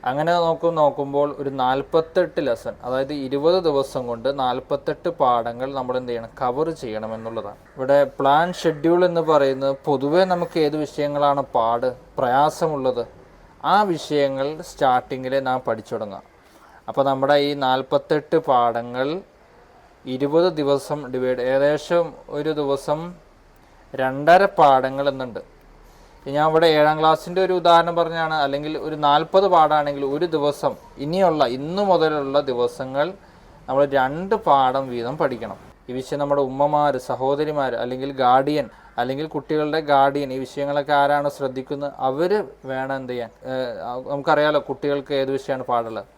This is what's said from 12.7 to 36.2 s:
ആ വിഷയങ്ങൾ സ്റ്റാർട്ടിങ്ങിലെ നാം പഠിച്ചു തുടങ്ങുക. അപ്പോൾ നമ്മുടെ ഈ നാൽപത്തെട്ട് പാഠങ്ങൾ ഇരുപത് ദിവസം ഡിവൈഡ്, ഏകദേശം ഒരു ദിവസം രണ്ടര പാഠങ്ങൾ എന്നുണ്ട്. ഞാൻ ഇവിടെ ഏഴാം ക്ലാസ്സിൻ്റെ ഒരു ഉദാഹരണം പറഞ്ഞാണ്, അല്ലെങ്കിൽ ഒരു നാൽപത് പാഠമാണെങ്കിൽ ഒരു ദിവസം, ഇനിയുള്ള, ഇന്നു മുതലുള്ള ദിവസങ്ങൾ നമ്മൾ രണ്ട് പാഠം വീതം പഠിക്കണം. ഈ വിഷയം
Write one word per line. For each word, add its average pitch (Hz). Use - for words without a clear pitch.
ആ -
വിഷയങ്ങൾ 143
സ്റ്റാർട്ടിങ്ങിലെ 131
നാം 127
പഠിച്ചു 113
തുടങ്ങുക. 104
അപ്പോൾ 135
നമ്മുടെ 139
ഈ -
നാൽപത്തെട്ട് 139
പാഠങ്ങൾ 120
ഇരുപത് 147
ദിവസം 143
ഡിവൈഡ്, 127
ഏകദേശം 147
ഒരു 151
ദിവസം 143
രണ്ടര 147
പാഠങ്ങൾ 135
എന്നുണ്ട്. 127
ഞാൻ 151
ഇവിടെ 160
ഏഴാം 151
ക്ലാസ്സിൻ്റെ 160
ഒരു 185
ഉദാഹരണം 170
പറഞ്ഞാണ്, 160
അല്ലെങ്കിൽ 143
ഒരു 156
നാൽപത് 160
പാഠമാണെങ്കിൽ 147
ഒരു 165
ദിവസം, 143
ഇനിയുള്ള, 165
ഇന്നു 175
മുതലുള്ള 151
ദിവസങ്ങൾ 131
നമ്മൾ 135
രണ്ട് 170
പാഠം 135
വീതം 120
പഠിക്കണം. 113
ഈ 123
വിഷയം 143